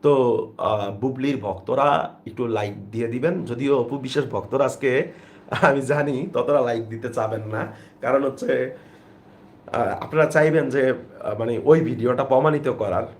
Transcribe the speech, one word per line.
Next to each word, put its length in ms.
তো, 360
আ, 340
বুবলির 360
ভক্তরা 760
একটু 200
লাইক 440
দিয়ে 160
দিবেন। 380
যদিও 340
অপু 180
বিশ্বাস 280
ভক্তরা 400
আজকে 460
আমি 200
জানি 520
ততটা 280
লাইক 280
দিতে 240
চাবেন 280
না। 260
কারণ 220
হচ্ছে, 540
আ, 280
আপনারা 240
চাইবেন 440
যে, 240
আ, 180
মানে 260
ওই 160
ভিডিওটা 420
প্রমাণিত 440
করার 360